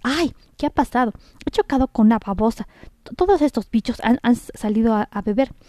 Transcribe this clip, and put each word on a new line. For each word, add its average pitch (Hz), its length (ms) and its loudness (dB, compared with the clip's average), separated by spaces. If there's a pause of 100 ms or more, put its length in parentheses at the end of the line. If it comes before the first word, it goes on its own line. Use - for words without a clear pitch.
¡Ay! 294 280 -2 (240)
¿Qué 294 100 -4
ha 302 40 -2
pasado? 247 420 0 (320)
He - 60 -6
chocado 262 380 0
con 214 180 2
una 220 180 4
babosa. 208 440 -2 (340)
T-, - 140 -16
todos 359 260 2
estos 247 260 -2
bichos 226 360 -2
han, 233 180 2
han 240 120 4
s-, - 200 -8
salido 220 400 0
a, 208 160 -2
a 202 120 -8
beber». 220 300 -2 (160)